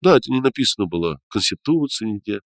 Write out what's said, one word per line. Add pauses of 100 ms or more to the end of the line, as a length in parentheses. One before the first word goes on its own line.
Да,
это
не
написано
было (100)
в
Конституции
нигде